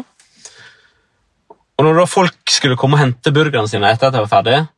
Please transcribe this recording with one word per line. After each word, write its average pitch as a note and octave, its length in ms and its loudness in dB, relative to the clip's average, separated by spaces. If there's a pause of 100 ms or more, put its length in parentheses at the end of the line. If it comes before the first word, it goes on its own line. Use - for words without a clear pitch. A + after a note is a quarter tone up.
(1800)
Og D3 80 2
når D#3+ 140 2
da F3+ 80 4
folk - 420 -2
skulle B2+ 280 -2
komme C#3+ 180 2
og D3 60 4
hente C3 320 -2
burgerne C#3+ 360 0
sine G#2 180 -2
etter A2+ 200 2
at C3 60 -4
de A2 100 0
var G#2 60 -6
ferdige A#2 340 2 (120)